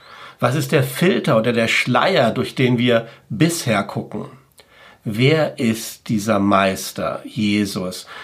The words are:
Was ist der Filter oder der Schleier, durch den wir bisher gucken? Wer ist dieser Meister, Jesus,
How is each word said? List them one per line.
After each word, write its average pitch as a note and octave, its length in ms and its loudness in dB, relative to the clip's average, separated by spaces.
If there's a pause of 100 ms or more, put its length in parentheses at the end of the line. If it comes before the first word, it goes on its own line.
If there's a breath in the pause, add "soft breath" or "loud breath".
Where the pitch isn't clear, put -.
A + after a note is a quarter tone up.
(400 loud breath)
Was B2+ 160 0
ist C#3+ 160 -2
der C#3+ 100 4
Filter E3+ 560 2
oder A#2 140 2
der A2+ 160 0
Schleier, B2+ 640 2
durch - 240 -6
den B2 200 2
wir A#2 300 2 (220 loud breath)
bisher A#2 560 0
gucken? - 400 -10 (800 loud breath)
Wer C3+ 560 0
ist - 480 -4
dieser G#2 320 0
Meister, G2 840 0
Jesus, G#2 840 -4 (180 loud breath)